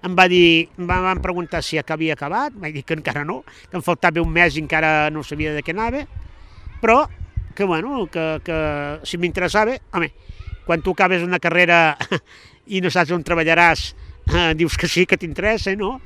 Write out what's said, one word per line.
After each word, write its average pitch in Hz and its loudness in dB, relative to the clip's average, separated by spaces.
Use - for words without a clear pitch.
em 180 -4
va 185 8
dir, 165 6
em 180 -6
va, 180 0
van 185 0
preguntar 175 -4
si 160 -4
havia 156 -4
acabat, 226 -6
vaig 160 -10
dir 139 -10
que 165 -2
encara 147 -6
no, 131 -8
que 185 -8
em 170 -6
faltava 170 2
un 165 -2
mes 165 4
i 156 -4
encara 156 2
no 151 -8
sabia 151 -6
de 147 -6
què 165 -6
anava, 233 -4
però 233 6
que, 202 -2
bueno, 196 -2
que, 160 -4
que 165 -4
si 175 -6
m'interessava, 190 0
home, 170 -2
quan 170 0
tu 180 -2
acabes 185 2
una 180 -2
carrera 170 4
<laughs> - -8
i 190 0
no 180 0
saps 170 2
on 165 -4
treballaràs, 165 2
eh, 170 2
dius 160 0
que 175 -2
sí, 180 2
que - 0
t'interessa, 190 -2
no? 214 -6